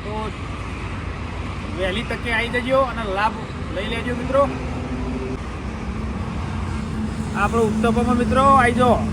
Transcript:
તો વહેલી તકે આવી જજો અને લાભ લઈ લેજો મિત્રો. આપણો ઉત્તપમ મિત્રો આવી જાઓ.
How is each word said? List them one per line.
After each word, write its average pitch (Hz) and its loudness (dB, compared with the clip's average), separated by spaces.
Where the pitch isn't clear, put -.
તો 208 -6
વહેલી 185 0
તકે 233 -4
આવી 240 0
જજો 262 4
અને 226 -4
લાભ 208 0
લઈ 202 -4
લેજો 240 -2
મિત્રો. 254 2
આપણો 208 4
ઉત્તપમ 226 2
મિત્રો 240 4
આવી 247 6
જાઓ. 233 6